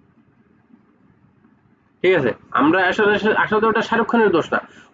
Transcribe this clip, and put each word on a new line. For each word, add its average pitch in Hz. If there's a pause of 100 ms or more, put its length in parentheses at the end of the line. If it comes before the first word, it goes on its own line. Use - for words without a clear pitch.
(2000)
ঠিক 185
আছে। 127 (160)
আমরা 160
আসলে, 202
আসলে 208
তো 226
ওটা 220
শাহরুখ 226
খানের 226
দোষ 160
না, 113 (340)